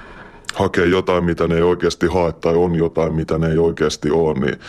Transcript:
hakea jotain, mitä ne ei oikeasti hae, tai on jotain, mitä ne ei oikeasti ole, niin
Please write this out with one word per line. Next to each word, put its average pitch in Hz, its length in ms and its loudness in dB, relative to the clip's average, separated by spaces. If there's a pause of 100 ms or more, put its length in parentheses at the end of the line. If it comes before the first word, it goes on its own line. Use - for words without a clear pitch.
(540)
hakea 95 300 0
jotain, 90 400 2
mitä 85 240 0
ne 85 80 0
ei 85 60 2
oikeasti 87 440 0
hae, 85 260 0
tai 82 220 -2
on 87 200 2
jotain, 82 400 0
mitä 78 240 -2
ne 80 120 0
ei 78 80 2
oikeasti 78 520 0
ole, 80 240 2
niin 65 220 -2 (120)